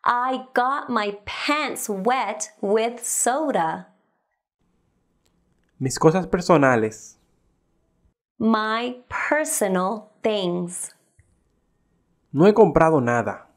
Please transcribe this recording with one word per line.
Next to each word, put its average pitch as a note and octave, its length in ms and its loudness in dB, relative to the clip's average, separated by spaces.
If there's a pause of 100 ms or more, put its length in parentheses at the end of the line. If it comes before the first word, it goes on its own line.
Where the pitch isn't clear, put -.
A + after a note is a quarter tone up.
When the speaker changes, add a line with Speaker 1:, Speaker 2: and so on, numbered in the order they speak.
Speaker 1:
I B3+ 500 -2
got C4+ 360 -2
my G#3 360 -4
pants - 640 -6
wet G#3+ 720 -4
with A3 420 -2
soda. G3+ 840 -2 (1900)
Speaker 2:
Mis C3 180 -4
cosas E3+ 300 2
personales. C3+ 880 0 (1200)
Speaker 1:
My A3+ 720 -2
personal G3 1000 -2 (100)
things. F3+ 720 -4 (1400)
Speaker 2:
No D3 140 4
he G#3+ 80 8
comprado D#3+ 480 6
nada. A#2 560 -2